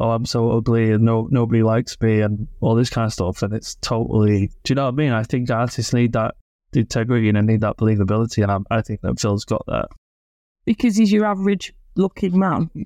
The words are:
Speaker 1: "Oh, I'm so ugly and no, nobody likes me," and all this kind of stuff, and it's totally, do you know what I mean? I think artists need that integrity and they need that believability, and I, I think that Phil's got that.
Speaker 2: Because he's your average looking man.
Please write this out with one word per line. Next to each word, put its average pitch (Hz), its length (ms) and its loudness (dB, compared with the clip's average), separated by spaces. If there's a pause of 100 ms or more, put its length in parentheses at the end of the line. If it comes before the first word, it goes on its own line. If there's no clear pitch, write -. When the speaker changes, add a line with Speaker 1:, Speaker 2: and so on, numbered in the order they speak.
Speaker 1:
"Oh, 117 100 0
I'm 113 140 -2
so 117 280 0
ugly 117 400 2
and 107 120 4
no, 113 260 2
nobody 117 320 2
likes 113 380 0
me," 110 220 2
and 104 260 -2 (120)
all 113 140 2
this 120 160 2
kind 117 160 -2
of 104 60 -4
stuff, 92 300 -4
and 104 100 -2
it's - 240 -8
totally, 107 720 0 (140)
do - 80 0
you - 40 2
know 139 100 0
what 123 80 -2
I - 20 -6
mean? 147 160 0
I 110 100 0
think 123 280 -4
artists 120 420 -2
need 120 220 2
that 113 200 -2 (380)
integrity 117 560 0
and 104 80 4
they 104 60 4
need 107 180 2
that 107 160 -2
believability, 107 680 0
and 101 80 2
I, 101 280 -2
I - 20 -2
think 104 220 -8
that - 180 -4
Phil's 104 240 -2
got - 220 -4
that. - 220 -4 (760)
Speaker 2:
Because 226 320 0
he's 214 160 4
your 214 140 2
average 196 480 -2 (220)
looking 185 420 0
man. 170 320 0 (160)